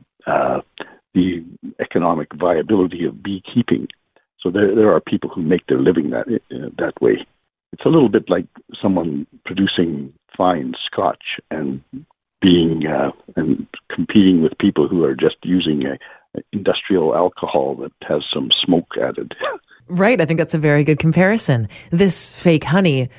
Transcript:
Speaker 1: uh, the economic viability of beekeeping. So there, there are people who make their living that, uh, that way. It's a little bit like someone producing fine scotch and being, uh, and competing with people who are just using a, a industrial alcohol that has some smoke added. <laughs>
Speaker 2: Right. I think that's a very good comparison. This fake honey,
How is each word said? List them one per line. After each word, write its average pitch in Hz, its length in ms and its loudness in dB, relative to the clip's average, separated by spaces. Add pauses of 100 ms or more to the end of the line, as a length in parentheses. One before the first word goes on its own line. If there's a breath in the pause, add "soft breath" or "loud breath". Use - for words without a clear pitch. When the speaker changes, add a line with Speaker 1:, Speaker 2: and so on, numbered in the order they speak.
(280)
Speaker 1:
uh, 71 320 0 (540 loud breath)
the 90 320 0 (340)
economic 85 540 -2
viability 87 720 0
of - 180 -8
beekeeping. 98 640 -2 (540)
So 90 100 -4
there, 101 240 2
there 107 180 6
are 78 60 4
people 73 300 -4
who - 120 -8
make 80 260 0
their 65 120 2
living 78 300 2
that, 58 180 -6
uh, - 420 -6 (100)
that - 220 -6
way. 53 240 0 (480)
It's - 120 -18
a 127 40 4
little 147 200 6
bit 104 200 0
like 90 180 0 (340)
someone 85 440 -2 (200)
producing 82 640 -2 (240)
fine 82 380 0 (120)
scotch - 380 -4 (280)
and 69 300 -6 (600)
being, 82 440 4
uh, 71 260 -2 (260)
and 78 280 -2 (240)
competing 92 520 4
with 78 160 0
people 78 320 2
who 82 160 2
are 67 100 0
just 76 280 0
using 80 420 0
a, 69 80 -4 (440 loud breath)
a - 40 -8 (100)
industrial 90 640 0
alcohol 80 600 0
that 67 260 -12
has 76 220 -4 (100)
some 69 160 -4 (160)
smoke 85 240 2 (120)
added. - 380 -6
<laughs> - 40 -8 (440 soft breath)
Speaker 2:
Right. 190 340 2
I 160 40 2
think 165 120 -2
that's 160 160 -2
a 165 60 -2
very 147 260 2
good 143 140 2
comparison. 165 680 2 (220 loud breath)
This 175 440 0
fake 160 300 2
honey, 143 560 2